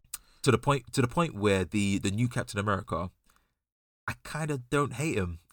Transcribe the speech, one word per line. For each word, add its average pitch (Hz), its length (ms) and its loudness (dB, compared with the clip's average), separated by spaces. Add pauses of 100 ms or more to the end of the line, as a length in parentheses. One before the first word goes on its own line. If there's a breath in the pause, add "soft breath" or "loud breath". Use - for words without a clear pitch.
(440 soft breath)
to 139 80 4
the 113 60 6
point, 139 360 0
to 139 80 2
the 127 60 4
point 160 280 -2
where 98 280 4
the, 98 360 0
the 101 120 0
new 113 160 0
Captain - 320 -4
America, 92 520 -2 (960)
I - 60 -4 (120)
kinda 151 320 -2 (120)
don't 143 240 2
hate 135 240 -2
him. 87 220 -4 (140)